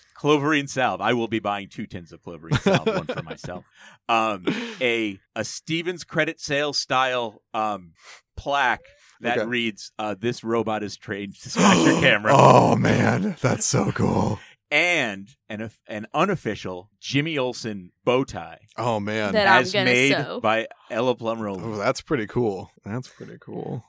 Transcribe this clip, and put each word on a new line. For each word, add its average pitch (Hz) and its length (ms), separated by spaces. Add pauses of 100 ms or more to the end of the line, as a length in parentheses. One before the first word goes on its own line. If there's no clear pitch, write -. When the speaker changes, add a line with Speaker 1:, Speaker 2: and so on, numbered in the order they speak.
(140)
Speaker 1:
cloverine 143 540
salve. 110 320
I 110 140
will 113 120
be 107 140
buying 101 280
two 107 180
tins 87 260
of 82 100
cloverine 82 400
salve, 190 240
one 190 200
for - 160
Speaker 2:
<laughs> - 20
Speaker 1:
myself. 82 400 (440)
Um, 110 380 (340)
a, 113 380 (160)
a 110 100
Stevens 165 600
credit 160 360
sale 147 320
style, 127 680 (100)
um, 101 400 (440)
plaque 135 480 (380)
that 117 160
Speaker 2:
Okay. 110 80
Speaker 1:
reads, 117 520
uh, 107 200
"This 117 260
robot 110 400
is 98 120
trained 101 460
to - 80
smash 196 260
Speaker 2:
<gasps> - 80
Speaker 1:
your 165 160
camera." 107 340
Speaker 2:
Oh, 123 420
man. 117 680
That's 113 240
so 117 260
cool. - 460 (340)
Speaker 1:
And 143 560 (200)
an, 110 200 (200)
an 110 260
unofficial 104 760 (100)
Jimmy 147 360
Olsen 113 540 (140)
bow 123 180
tie. 82 380 (180)
Speaker 2:
Oh, 113 220
man. 107 320
Speaker 3:
That 196 160
I'm 190 140
Speaker 1:
as 185 100
Speaker 3:
gonna 196 140
Speaker 1:
made 127 260
Speaker 3:
sew. 120 280
Speaker 1:
by 113 280 (240)
Ella 120 240
Plum 113 240
Rowland. 104 340
Speaker 2:
Oh, - 20
that's 110 240
pretty 117 280
cool. 101 420 (140)
That's 117 240
pretty - 320
cool. - 480